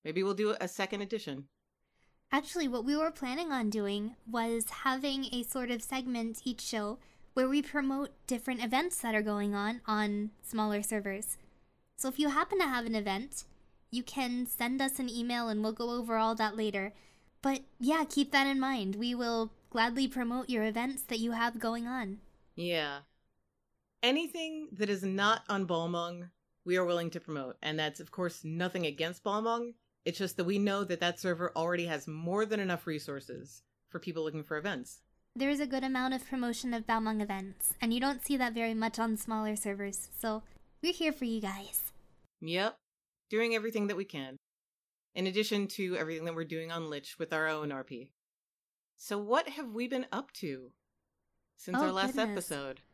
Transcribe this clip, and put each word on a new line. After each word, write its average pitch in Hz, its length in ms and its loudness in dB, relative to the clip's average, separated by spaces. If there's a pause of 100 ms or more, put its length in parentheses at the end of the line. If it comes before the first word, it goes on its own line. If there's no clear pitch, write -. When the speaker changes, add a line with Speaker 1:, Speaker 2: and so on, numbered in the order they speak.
Speaker 1:
Maybe 160 180 2
we'll 196 120 2
do 208 260 2
a 185 80 0
second 202 340 -2
edition. 156 460 -4 (840)
Speaker 2:
Actually, 294 360 2
what 240 160 0
we 285 120 4
were 311 140 4
planning 302 420 -2
on 240 160 2
doing 208 480 0 (120)
was 226 420 0 (140)
having 269 420 0
a 247 160 -2
sort 247 280 -4
of 240 120 -2
segment 240 640 -2
each 247 160 -2
show 214 380 -4 (360)
where 262 140 6
we 277 120 2
promote 277 500 0 (160)
different 247 380 -2
events 262 340 2
that 226 160 0
are 214 80 4
going 202 320 2
on 214 320 0
on 214 440 2 (120)
smaller 214 400 0
servers. 208 540 -2 (600)
So - 120 -2
if 269 100 -2
you 294 120 4
happen 330 300 2
to 330 80 4
have 247 180 0
an 226 80 0
event, 208 500 -2 (460)
you 240 120 -2
can 247 440 -2
send 247 360 0
us 269 160 2
an 262 100 0
email 240 400 0
and 214 140 2
we'll 220 100 2
go 233 180 -2
over 233 260 0
all 220 180 6
that 220 220 2
later. 208 360 0 (500)
But 269 180 2 (180)
yeah, 302 300 4
keep 285 240 2
that 277 140 6
in 269 120 2
mind. 240 380 0
We 240 180 -2
will 233 380 0 (180)
gladly 240 380 4
promote 254 420 -2
your 226 140 2
events 240 380 0
that 226 180 -4
you 233 120 2
have 233 280 0
going 233 260 -2
on. 233 320 -4 (380)
Speaker 1:
Yeah. 160 420 0 (1040)
Anything 311 680 0
that 208 180 0
is 190 140 0
not 202 440 4
on 196 180 2
Balmung, 175 640 0 (340)
we 180 120 4
are 185 80 4
willing 170 260 2
to 170 100 -8
promote. 139 420 -6
And 156 160 -2
that's, 151 220 -2
of 160 100 -14
course, 175 340 -4
nothing 175 400 -2
against 160 400 -2
Balmung. 233 500 0 (300)
It's 170 140 -2
just 190 180 -2
that 185 80 0
we 202 160 2
know 202 240 4
that 175 160 -2
that 175 180 2
server 175 380 0
already 170 300 2
has 156 200 -2
more 170 400 0
than 214 140 0
enough 180 260 0
resources 139 760 -8 (260)
for - 100 -8
people 160 240 -4
looking 156 220 -4
for 151 120 -4
events. 170 440 -6 (340)
Speaker 2:
There 269 160 2
is 285 80 2
a 294 80 0
good 262 160 0
amount 262 320 0
of 262 140 -6
promotion 240 440 -2
of 226 140 -2
Balmung 220 340 2
events, 196 600 -2
and 233 120 2
you 233 60 4
don't 269 260 0
see 285 120 2
that 247 180 2
very 226 180 0
much 220 280 0
on 226 160 2
smaller 214 400 -2
servers, 202 600 -4
so 220 280 -4 (360)
we're 339 120 0
here 330 200 2
for 285 120 -4
you 226 160 0
guys. 196 520 -6 (480)
Speaker 1:
Yep. 180 360 0 (540)
Doing 226 260 4
everything 220 320 2
that 202 80 0
we 196 80 -2
can, 135 320 -8 (800)
in 185 100 2
addition 202 420 2
to 185 280 -2
everything 160 300 -2
that 165 100 -2
we're 165 80 -2
doing 160 260 -6
on 165 180 -4
Lich 143 300 -8
with 160 140 -4
our 156 160 2
own 151 240 -2
R 135 100 -6
P. 127 280 -12 (840)
So - 220 -4
what 247 300 2
have 277 240 -8
we 240 160 -2
been 254 240 -2
up 269 220 -6
to 131 360 -8 (840)
since 185 200 -4
Speaker 2:
Oh, 285 100 4
Speaker 1:
our - 40 2
last 190 240 2
Speaker 2:
goodness. 214 340 0
Speaker 1:
episode? 139 320 -6 (140)